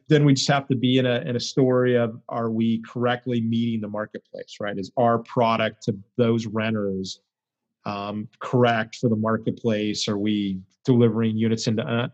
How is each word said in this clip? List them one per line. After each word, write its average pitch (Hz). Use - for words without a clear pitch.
then 147
we 139
just 135
have 143
to 135
be 127
in 127
a, 120
in 120
a 117
story 127
of, 117
are 117
we 113
correctly 120
meeting 117
the 104
marketplace, 104
right? 101
Is 92
our 117
product 113
to 104
those 117
renters, 101
um, 104
correct 117
for 123
the 110
marketplace? 107
Are 104
we 101
delivering 113
units 113
into 113
un-, 120